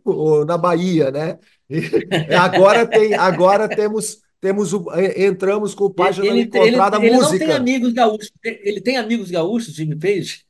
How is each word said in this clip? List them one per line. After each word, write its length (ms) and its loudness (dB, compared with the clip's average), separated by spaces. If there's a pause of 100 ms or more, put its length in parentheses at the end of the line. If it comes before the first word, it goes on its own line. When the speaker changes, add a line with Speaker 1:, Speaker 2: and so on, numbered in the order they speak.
Speaker 1:
o, 400 0
na 140 -2
Bahia, 520 0
né? 280 -8 (300)
E 120 -4
<laughs> 580 -2
agora 480 4
tem, 280 2
agora 540 2
temos, 520 -4 (200)
temos 340 -2
o, 100 -6 (100)
e-, 320 0
entramos 480 -2
com 100 -2
o 60 0
Página 360 0
Speaker 2:
Ele, 140 2
ele, 20 0
Speaker 1:
Encontrada 560 2
Speaker 2:
ele 120 4
não 100 4
tem 100 2
Speaker 1:
Música. 260 0
Speaker 2:
amigos 360 -2
gaúchos. 380 -2 (140)
Ele 360 -2
tem 180 -2
amigos 320 -4
gaúchos, 440 -4
Jimmy 220 -6
Page? 540 -4